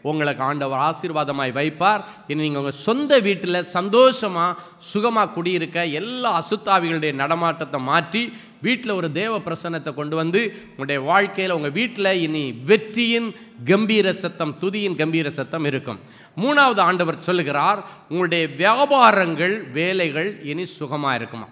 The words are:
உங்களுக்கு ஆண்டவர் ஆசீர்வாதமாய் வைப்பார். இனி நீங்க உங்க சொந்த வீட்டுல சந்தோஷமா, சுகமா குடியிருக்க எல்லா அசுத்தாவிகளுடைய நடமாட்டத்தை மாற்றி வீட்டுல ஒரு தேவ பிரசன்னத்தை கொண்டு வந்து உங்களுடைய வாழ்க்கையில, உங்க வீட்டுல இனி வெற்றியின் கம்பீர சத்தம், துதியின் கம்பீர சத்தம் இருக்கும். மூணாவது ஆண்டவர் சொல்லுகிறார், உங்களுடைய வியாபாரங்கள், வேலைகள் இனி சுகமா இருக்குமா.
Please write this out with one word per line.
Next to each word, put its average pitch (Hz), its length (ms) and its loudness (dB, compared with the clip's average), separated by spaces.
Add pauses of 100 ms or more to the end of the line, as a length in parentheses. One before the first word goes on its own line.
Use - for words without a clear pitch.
உங்களுக்கு 147 420 -2
ஆண்டவர் 139 360 -2
ஆசீர்வாதமாய் 147 720 -2
வைப்பார். 156 500 0 (240)
இனி 151 140 -2
நீங்க 147 180 -2
உங்க 139 120 -4
சொந்த 269 500 2
வீட்டுல 180 520 -2
சந்தோஷமா, 196 840 2 (380)
சுகமா 214 400 2
குடியிருக்க 170 520 -2
எல்லா 208 580 -2
அசுத்தாவிகளுடைய 165 720 0
நடமாட்டத்தை 156 680 -2
மாற்றி 170 540 0 (300)
வீட்டுல 247 280 -2
ஒரு 170 200 -2
தேவ 208 280 -2
பிரசன்னத்தை 165 540 -6
கொண்டு 151 220 -6
வந்து 175 380 0 (240)
உங்களுடைய 139 360 -2
வாழ்க்கையில, 190 360 2
உங்க 151 180 0
வீட்டுல 196 440 0
இனி 156 400 -2 (140)
வெற்றியின் 226 720 0 (300)
கம்பீர 202 480 4
சத்தம், 165 460 -6
துதியின் 196 360 -2
கம்பீர 156 340 0
சத்தம் 151 360 -4
இருக்கும். 123 340 -4 (380)
மூணாவது 262 420 4
ஆண்டவர் 175 400 2
சொல்லுகிறார், 175 640 0 (260)
உங்களுடைய 170 380 0 (100)
வியாபாரங்கள், 202 1120 4
வேலைகள் 170 720 -2
இனி 151 220 -6 (140)
சுகமா 143 340 -2
இருக்குமா. 117 380 -6